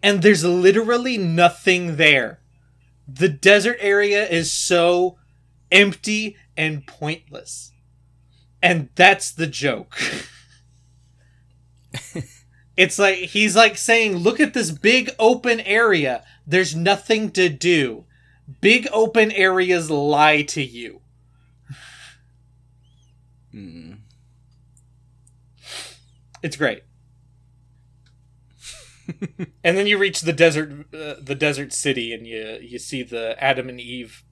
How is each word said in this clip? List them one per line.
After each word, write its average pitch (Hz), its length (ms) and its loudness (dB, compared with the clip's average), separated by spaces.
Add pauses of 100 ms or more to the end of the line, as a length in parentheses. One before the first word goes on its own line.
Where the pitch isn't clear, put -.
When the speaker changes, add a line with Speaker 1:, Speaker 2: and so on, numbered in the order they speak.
Speaker 1:
and 202 200 2
there's 180 220 4
literally 220 720 2
nothing 175 800 0
there. 143 440 2 (680)
The 139 220 0
desert 202 500 2
area 202 480 0
is 165 240 -2
so 175 640 0 (560)
empty 202 640 0 (220)
and 156 280 -6
pointless. - 880 -14 (920)
And 170 340 0
that's 185 360 4
the 160 140 -4
joke. 131 520 -6
<laughs> - 280 -8 (2500)
It's 185 220 0
like, 196 200 2
he's, 196 380 -2
like, 220 200 4
saying, 226 400 0
"Look 202 240 0
at 294 140 2
this 175 160 -2
big 240 480 0
open 240 420 2
area. 190 640 0 (220)
There's 160 280 0
nothing 202 580 -2
to 180 180 2
do." 143 560 0 (560)
Big 220 280 4
open 220 420 2
areas 185 580 0
lie 147 520 4
to 147 200 -6
you. 120 400 -12 (2500)
Speaker 2:
Mm. 85 440 -20 (2500)
Speaker 1:
It's 160 140 -10
great. 127 320 -2
<laughs> - 40 -20 (2750)
And 175 120 2
then 202 120 0
you 208 100 2
reach 196 240 -2
the 165 100 -2
desert, 151 600 0
uh, 151 260 -14
the 139 140 -8
desert 139 380 -4
city, 123 420 -4
and 113 120 -14
you, 110 360 -12
you 120 160 -16
see 127 240 -10
the 117 400 -8
Adam 131 260 0
and 123 120 -18
Eve 120 520 -16